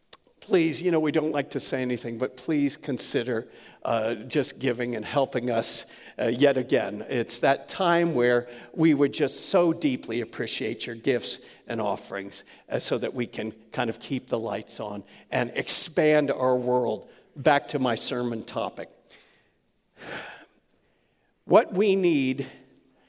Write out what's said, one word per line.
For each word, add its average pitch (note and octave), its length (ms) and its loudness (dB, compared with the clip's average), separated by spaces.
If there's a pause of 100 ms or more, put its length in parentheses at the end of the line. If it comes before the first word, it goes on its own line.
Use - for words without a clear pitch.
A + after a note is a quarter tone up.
(400)
Please, E3 420 2
you F3+ 80 0
know, E3 80 4
we D3+ 140 0
don't D#3 180 2
like C#3+ 200 -2
to C3+ 100 -4
say C3 220 -2
anything, A#2+ 360 -4
but B2+ 180 -4
please C#3+ 400 0
consider, A#2+ 720 -2 (380)
uh, A2+ 320 0
just A#2+ 420 -4
giving A#2+ 380 -2
and G#2+ 80 -6
helping B2+ 440 -2
us, - 380 -2 (320)
uh, A2+ 80 -2
yet B2+ 300 4
again. G#2+ 520 0
It's B2 300 -2
that C#3 300 0
time E3+ 440 2
where A#2+ 360 4 (260)
we D#3+ 180 6
would C#3 220 2
just - 360 0
so F3 220 4
deeply B2 480 -2
appreciate A2 640 -6
your A#2 120 -8
gifts A#2+ 420 0 (300)
and A#2 120 -4
offerings, G2+ 640 -4 (260)
uh, B2 120 -4
so C3+ 180 -2
that A2+ 160 -4
we B2 140 -4
can A2+ 240 -8 (180)
kind B2 180 -4
of A2 120 -6
keep - 280 -8
the B2 100 -2
lights A2 420 -8
on G#2 240 -10 (260)
and B2 240 -2
expand D3+ 760 4
our B2+ 280 2
world. A#2+ 520 0 (260)
Back C#3+ 340 2
to C#3+ 100 -2
my B2+ 160 2
sermon A#2+ 480 -2
topic. - 480 -6 (2500)
What G#3+ 260 4
we G3 240 4
need C3+ 500 2 (640)